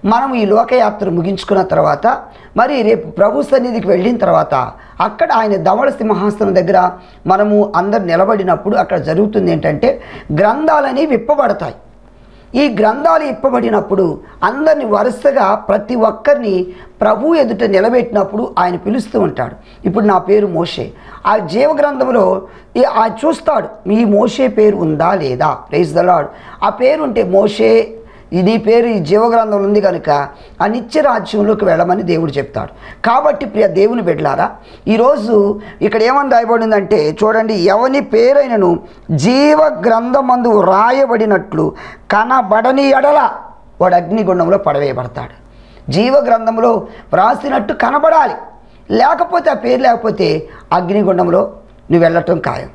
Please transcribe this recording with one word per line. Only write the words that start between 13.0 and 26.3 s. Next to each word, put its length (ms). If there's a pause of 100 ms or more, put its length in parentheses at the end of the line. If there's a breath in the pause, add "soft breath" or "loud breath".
ఇప్పబడినప్పుడు 720 (440 loud breath)
అందరిని 460
వరుసగా 520 (220)
ప్రతి 260 (140)
ఒక్కరిని 480 (460 loud breath)
ప్రభు 400
ఎదుట 220 (120)
నిలబెట్టినప్పుడు 680 (180)
ఆయన 220
పిలుస్తూ 420
ఉంటాడు. 280 (320 loud breath)
ఇప్పుడు 260
నా 60 (100)
పేరు 300
మోషే, 260 (460 loud breath)
ఆ 40 (200)
జీవ 160 (100)
గ్రంథంలో 460 (540 loud breath)
ఈ, 40 (160)
ఆయన 140 (100)
చూస్తాడు, 460 (300)
ఈ 40 (140)
మోషే 280 (120)
పేరు 180 (100)
ఉందా 240 (140)
లేదా. 260 (200)
Praise 280
the 140
Lord. 160 (400 loud breath)